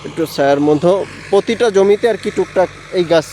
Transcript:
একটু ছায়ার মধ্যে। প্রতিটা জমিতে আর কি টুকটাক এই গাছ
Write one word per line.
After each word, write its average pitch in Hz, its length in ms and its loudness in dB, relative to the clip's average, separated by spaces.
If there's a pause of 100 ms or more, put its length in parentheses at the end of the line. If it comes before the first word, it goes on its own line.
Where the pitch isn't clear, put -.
একটু 156 220 -6
ছায়ার 143 340 0
মধ্যে। 151 440 2 (260)
প্রতিটা 208 400 0
জমিতে 202 400 2
আর 202 60 -2
কি 208 140 -6
টুকটাক 185 380 -2 (240)
এই 185 120 0
গাছ 160 280 2